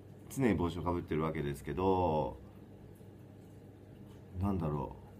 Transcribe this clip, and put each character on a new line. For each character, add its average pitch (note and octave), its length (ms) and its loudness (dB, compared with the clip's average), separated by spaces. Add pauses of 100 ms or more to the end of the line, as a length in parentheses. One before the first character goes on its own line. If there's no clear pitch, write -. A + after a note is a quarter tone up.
(300)
常 C3+ 180 4
に G2+ 60 8
帽 E2+ 140 4
子 E2 100 -2
を E2 40 -2
か F2 80 2
ぶ E2+ 100 2
っ - 20 -4
て E2+ 120 -2
る D#2 80 4
わ D#2+ 100 2
け D2+ 100 -2
で C#2+ 120 0
す C#2+ 80 -8
け C#2+ 120 -4
ど、 F2+ 640 4 (2000)
な G2 120 4
ん F#2 60 2
だ D#2+ 100 2
ろ D2 280 -2 (240)